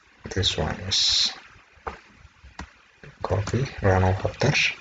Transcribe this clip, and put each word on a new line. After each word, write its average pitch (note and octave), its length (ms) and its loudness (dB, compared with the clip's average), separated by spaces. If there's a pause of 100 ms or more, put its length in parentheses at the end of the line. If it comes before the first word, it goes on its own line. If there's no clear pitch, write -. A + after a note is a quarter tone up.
(280)
this - 300 0
one D#2 160 0 (140)
is - 440 2 (1900)
copy G#2 400 -2 (180)
runoff F#2 460 4
after - 260 2 (280)